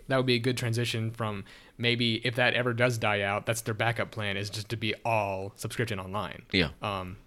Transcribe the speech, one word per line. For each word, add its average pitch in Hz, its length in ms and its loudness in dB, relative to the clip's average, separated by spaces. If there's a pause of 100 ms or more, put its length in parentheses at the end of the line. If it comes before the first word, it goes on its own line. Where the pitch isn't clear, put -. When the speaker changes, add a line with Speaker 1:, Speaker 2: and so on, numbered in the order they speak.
Speaker 1:
that 135 80 2
would 127 100 2
be 123 100 4
a 120 40 2
good 123 160 0
transition 113 560 0
from 107 320 -4 (340)
maybe 120 480 2
if 120 100 -2
that 123 180 4
ever 123 180 2
does 120 260 2
die 107 220 2
out, 101 260 0
that's 113 140 0
their 113 140 -2
backup 110 380 0
plan, 101 260 -4
is 98 120 -4
just 104 200 -8
to 117 80 -4
be 107 260 -2
all 101 540 0
subscription 113 420 -4
online. 95 440 -6 (100)
Speaker 2:
Yeah. 90 160 4 (120)
Speaker 1:
Um, 98 460 -4